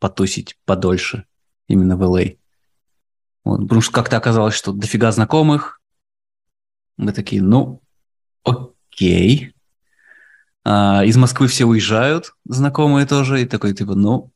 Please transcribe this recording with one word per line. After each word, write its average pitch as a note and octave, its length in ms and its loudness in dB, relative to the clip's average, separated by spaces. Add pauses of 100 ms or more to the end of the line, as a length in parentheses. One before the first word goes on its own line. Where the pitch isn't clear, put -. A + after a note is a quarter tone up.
потусить - 560 -6 (100)
подольше, F#2+ 580 -2 (440)
именно F#2 280 2
в F#2+ 60 -2
Л F#2 140 2
А. F#2 80 2 (1200)
Вот, G2+ 180 -2
потому A2+ 180 2
что - 120 -2
как-то A#2 240 -2
оказалось, A2 380 0
что - 180 -8
дофига G#2 400 -2
знакомых. D3 680 0 (1200)
Мы G#2 140 -4
такие: G2+ 300 -4
"Ну, A#2+ 380 2 (640)
окей". G#2 1080 -2 (1120)
А, G2+ 400 2
из A2 120 4
Москвы B2+ 320 4
все B2+ 160 0
уезжают, A#2 680 0 (120)
знакомые C#3 600 0
тоже. C3+ 360 0
И A#2+ 40 -2
такой, G#2 280 -4
типа: G2+ 200 -6
"Ну, G#2 420 0